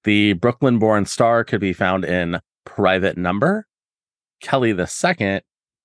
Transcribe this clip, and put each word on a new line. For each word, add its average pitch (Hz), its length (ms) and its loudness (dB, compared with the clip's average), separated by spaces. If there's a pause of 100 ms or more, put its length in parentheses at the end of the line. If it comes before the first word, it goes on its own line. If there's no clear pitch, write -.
The 104 300 2
Brooklyn-born 110 760 2
star 117 380 2
could 107 160 -4
be 95 120 -2
found 92 320 -2
in 87 360 -4 (240)
Private 95 520 0
Number, 107 520 -2 (720)
Kelly 123 320 0
the 90 160 -2
Second, 104 540 -4 (420)